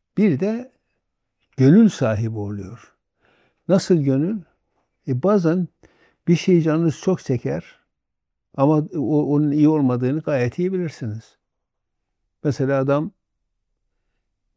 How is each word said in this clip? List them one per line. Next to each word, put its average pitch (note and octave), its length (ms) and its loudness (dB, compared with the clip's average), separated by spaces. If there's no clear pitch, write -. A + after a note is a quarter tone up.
Bir F3+ 240 2
de A3+ 320 -6
gönül F3 320 6
sahibi A2+ 500 -2
oluyor. G2+ 560 -12
Nasıl F#3 280 2
gönül? D3+ 440 -2
E, B2+ 140 -2
bazen F3+ 460 2
bir F3 80 4
şey F3 260 2
canınız D#3+ 360 0
çok - 260 -2
çeker C3+ 400 -4
ama D3+ 300 2
o, D3 380 0
onun D3 160 0
iyi D3+ 180 4
olmadığını C3+ 520 0
gayet B2 380 -4
iyi F3+ 140 -2
bilirsiniz. C3+ 640 -8
Mesela C3+ 360 -2
adam C#3+ 300 -2